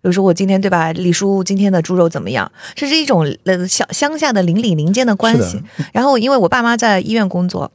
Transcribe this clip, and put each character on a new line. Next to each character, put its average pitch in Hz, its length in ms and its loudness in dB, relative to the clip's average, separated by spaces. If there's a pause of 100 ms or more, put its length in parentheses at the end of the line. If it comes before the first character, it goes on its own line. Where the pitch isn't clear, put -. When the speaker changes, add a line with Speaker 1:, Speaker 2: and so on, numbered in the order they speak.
Speaker 1:
对。 185 80 0
Speaker 2:
比 - 0 -
如 - 40 2
说 190 100 0
我 185 100 4
今 190 140 0
天， 190 120 2
对 196 120 -2
吧？ 160 220 0
李 175 180 0
叔 196 320 0
今 196 120 -2
天 196 160 2
的 180 80 2
猪 170 140 -4
肉 175 160 4
怎 151 100 -6
么 90 120 -8
样？ 110 200 -4 (220)
这 277 160 -6
是 302 60 0
一 311 100 0
种， 196 180 2 (200)
呃， 180 240 -2
乡-， - 260 -2
乡 302 240 -2
下 294 160 0
的 196 80 2
邻 175 180 0
里 226 140 0
邻 156 180 0
间 254 140 2
的 214 100 2
关 226 200 2
系。 95 220 0
Speaker 1:
是 - 260 -10
的。 - 100 -8
Speaker 2:
然 240 100 0
后 269 140 4
因 240 140 0
为 269 60 4
我 180 120 2
爸 240 140 2
妈 233 120 2
在 214 240 2
医 - 120 -6
院 214 180 0
工 180 180 -2
作， - 280 -6